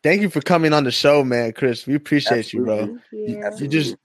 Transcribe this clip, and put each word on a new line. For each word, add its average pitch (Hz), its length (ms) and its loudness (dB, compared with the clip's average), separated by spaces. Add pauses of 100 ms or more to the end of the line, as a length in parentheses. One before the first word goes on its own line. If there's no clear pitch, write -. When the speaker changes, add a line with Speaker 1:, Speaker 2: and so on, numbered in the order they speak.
Speaker 1:
thank 185 180 4
you 202 80 0
for 151 120 -2
coming 160 320 2
on 147 100 2
the 123 80 0
show, 143 320 4
man, 120 300 0
Chris. 123 340 -2
We 139 80 0
appreciate 127 580 0
you, 123 100 -2
bro. 110 180 0
Speaker 2:
Absolutely. 220 520 -8
Speaker 3:
Thank 107 260 -8
you. - 0 -
Speaker 1:
You, 143 40 -6
you 139 40 -6
just 139 380 -2